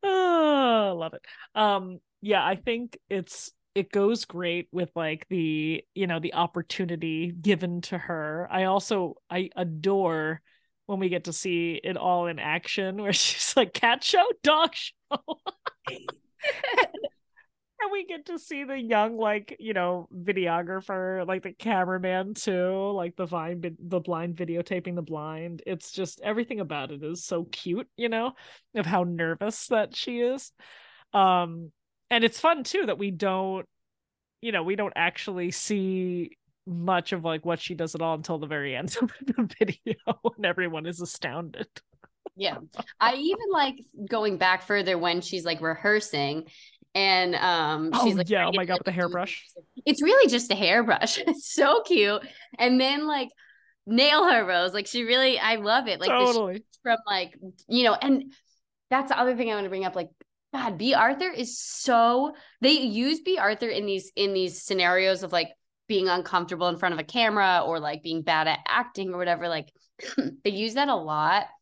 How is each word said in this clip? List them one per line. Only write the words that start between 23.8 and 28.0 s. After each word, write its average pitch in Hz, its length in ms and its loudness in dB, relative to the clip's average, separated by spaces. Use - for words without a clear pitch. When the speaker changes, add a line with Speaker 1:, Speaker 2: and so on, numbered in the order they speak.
Speaker 1:
blind 170 360 -4
videotaping 175 580 -4
the 175 80 -4
blind. 160 640 -8
It's - 260 -8
just, - 300 -8
everything 220 380 -4
about 147 320 -6
it 143 100 -12
is 165 240 -8
so 170 200 -4
cute, 185 420 -6
you 233 100 -4